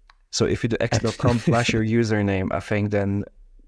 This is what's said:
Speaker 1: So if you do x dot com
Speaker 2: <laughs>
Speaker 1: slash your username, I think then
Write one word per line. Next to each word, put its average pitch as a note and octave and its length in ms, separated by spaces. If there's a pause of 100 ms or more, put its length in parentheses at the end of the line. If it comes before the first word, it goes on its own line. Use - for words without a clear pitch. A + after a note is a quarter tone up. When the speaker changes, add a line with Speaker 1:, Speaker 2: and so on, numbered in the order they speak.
(320)
Speaker 1:
So - 140
if - 160
you A#2+ 80
do A2+ 100
x A2+ 180
dot A2 200
com A#2+ 200
Speaker 2:
<laughs> - 80
Speaker 1:
slash A#2 260
your A2 120
username, G#2+ 680
I F#2 80
think G#2 300
then G2+ 340 (440)